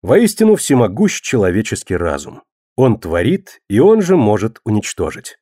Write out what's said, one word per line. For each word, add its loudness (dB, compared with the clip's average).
Воистину 2
всемогущ 0
человеческий -2
разум. -8
Он 2
творит, -4
и 0
он 4
же 2
может 0
уничтожить. -6